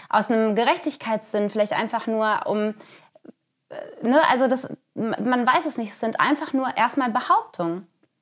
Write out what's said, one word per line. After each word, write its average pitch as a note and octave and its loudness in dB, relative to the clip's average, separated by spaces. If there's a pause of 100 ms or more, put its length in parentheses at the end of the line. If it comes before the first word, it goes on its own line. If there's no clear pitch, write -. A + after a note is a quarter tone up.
aus G#3 2
einem A3 2
Gerechtigkeitssinn, A3+ 0
vielleicht G#3 0
einfach A3 -4
nur A3 0
um, G#3+ -2 (960)
äh, - -8
ne, C#4 6
also B3+ 4
das, B3+ 0 (300)
m-, A3 -2
man B3 0
weiß D#4 2
es D4 -4
nicht. A3 -6
Es - -18
sind A3+ -4
einfach D4 0
nur C4 -2
erstmal B3 2
Behauptungen. G#3 0 (340)